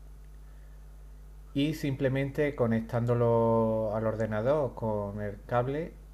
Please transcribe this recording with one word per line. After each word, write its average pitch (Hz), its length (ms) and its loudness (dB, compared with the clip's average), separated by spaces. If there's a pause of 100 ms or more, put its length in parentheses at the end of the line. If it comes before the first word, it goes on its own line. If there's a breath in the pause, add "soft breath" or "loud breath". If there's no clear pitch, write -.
(1500 loud breath)
Y 147 200 2
simplemente 139 840 0
conectándolo 113 1400 4
al 110 100 0
ordenador 110 680 2
con 104 460 -2
el 104 240 -6
cable, 135 480 0 (200)